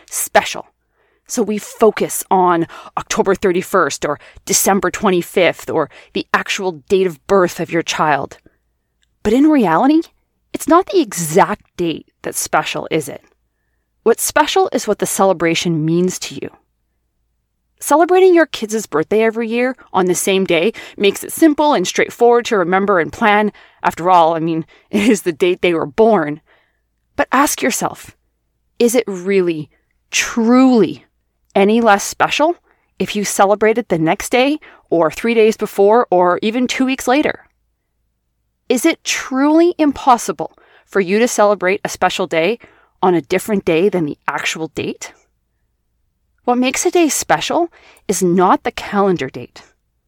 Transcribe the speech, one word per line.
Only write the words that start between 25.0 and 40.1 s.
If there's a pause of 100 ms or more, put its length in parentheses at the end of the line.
is
the
date
they
were
born. (760)
But
ask
yourself, (640)
is
it
really, (400)
truly (500)
any
less
special (420)
if
you
celebrate
it
the
next
day (300)
or
three
days
before
or
even
two
weeks
later? (1200)
Is
it
truly
impossible (300)